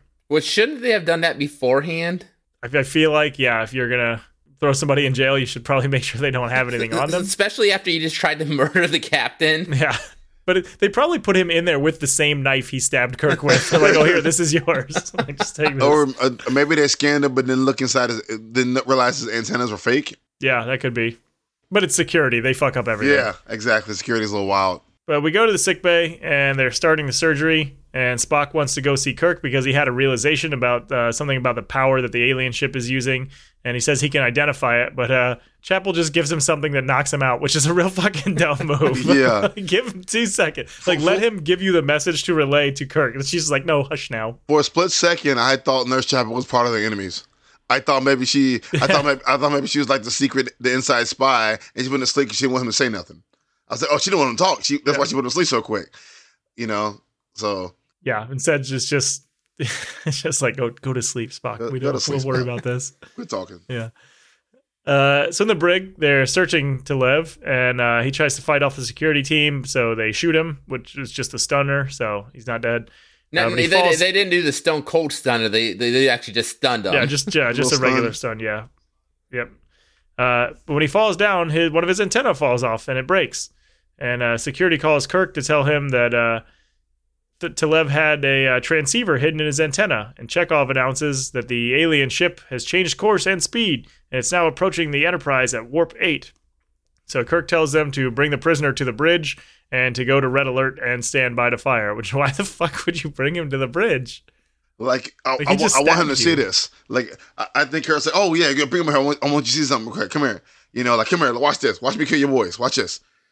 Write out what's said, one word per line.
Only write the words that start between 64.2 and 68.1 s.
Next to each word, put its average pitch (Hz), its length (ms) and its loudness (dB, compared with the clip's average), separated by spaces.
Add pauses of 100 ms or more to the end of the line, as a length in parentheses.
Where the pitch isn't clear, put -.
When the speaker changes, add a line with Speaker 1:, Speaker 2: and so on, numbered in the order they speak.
Speaker 2:
Uh, 143 460 2
so - 120 0
in 214 40 -2
the 220 80 2
brig, 180 420 0
they're 143 280 4
searching 139 560 0
Telev, 139 560 0 (100)
and, 127 320 0
uh, 120 220 2
he 131 100 0